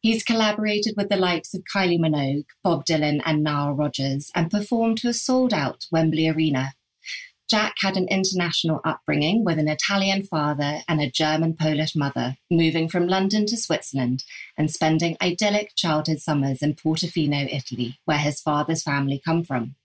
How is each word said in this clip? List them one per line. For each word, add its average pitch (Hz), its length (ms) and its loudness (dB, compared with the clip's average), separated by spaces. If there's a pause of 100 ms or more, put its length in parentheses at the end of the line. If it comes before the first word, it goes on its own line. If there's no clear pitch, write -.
He's 226 220 2
collaborated 214 720 2
with 196 100 0
the 202 80 2
likes 180 380 0
of 180 100 -8
Kylie 180 340 2
Minogue, 147 500 2 (140)
Bob 151 220 0
Dylan, 151 400 2
and 151 180 2
Nile 147 300 0
Rodgers, 139 640 -2
and 165 160 0
performed 226 460 0
to 240 100 -2
a 240 60 0
sold-out 240 800 0
Wembley 160 340 2
Arena. 147 460 0 (760)
Jack 214 300 0
had 190 160 0
an 185 140 0
international 180 760 0
upbringing 156 600 0
with 160 120 2
an 151 120 0
Italian 196 540 0
father 147 680 -2
and 160 100 2
a 143 100 0
German-Polish 156 840 0
mother, 131 400 -2 (140)
moving 165 400 2
from 175 180 0
London 196 380 2
to 220 100 0
Switzerland 131 720 -2 (320)
and 156 120 2
spending 160 520 2
idyllic 202 560 0
childhood 156 420 0
summers 139 420 0
in 147 120 0
Portofino, 151 800 0
Italy, 127 500 -6
where 156 140 0
his 147 240 -2
father's 151 420 0
family 139 400 0
come 165 180 0
from. 131 440 -4